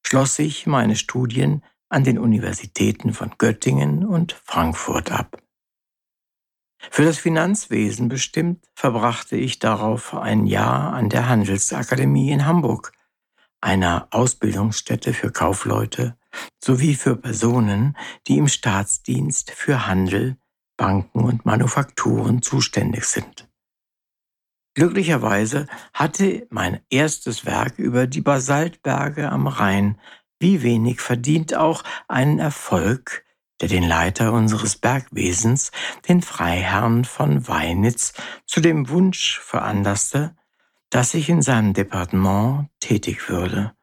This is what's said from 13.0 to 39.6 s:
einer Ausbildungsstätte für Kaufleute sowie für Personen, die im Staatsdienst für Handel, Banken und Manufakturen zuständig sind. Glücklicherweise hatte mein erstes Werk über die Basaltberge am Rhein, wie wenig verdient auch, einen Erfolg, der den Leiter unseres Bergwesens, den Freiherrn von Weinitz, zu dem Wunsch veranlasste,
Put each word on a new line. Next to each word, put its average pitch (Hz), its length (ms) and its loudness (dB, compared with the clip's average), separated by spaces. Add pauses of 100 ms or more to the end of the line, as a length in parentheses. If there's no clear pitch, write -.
einer 92 480 0
Ausbildungsstätte 113 1040 -2
für - 180 -4
Kaufleute 107 840 -2 (440)
sowie 135 340 2
für 131 200 0
Personen, 113 800 0 (320)
die 139 120 4
im 147 80 4
Staatsdienst 127 1040 -2
für 123 340 -2
Handel, 98 500 0 (420)
Banken 98 460 0
und 120 220 0
Manufakturen 113 960 0
zuständig - 640 -2
sind. - 420 -6 (1300)
Glücklicherweise 143 880 2 (260)
hatte 180 560 0
mein 95 400 -4
erstes 135 560 -2
Werk - 340 -4
über 123 280 0
die 143 120 -6
Basaltberge 143 1120 -2
am 139 160 0
Rhein, 101 500 0 (400)
wie 170 260 4
wenig 120 360 2
verdient 147 560 -2
auch, 160 260 2 (280)
einen 147 300 2
Erfolg, 123 840 -2 (380)
der 87 80 -2
den 92 140 2
Leiter 87 500 2
unseres 107 420 2
Bergwesens, 120 960 0 (380)
den 175 120 6
Freiherrn 95 840 0
von 143 420 0
Weinitz, 87 680 0 (300)
zu - 140 -2
dem 156 300 2
Wunsch 180 500 2
veranlasste, 101 960 -2 (540)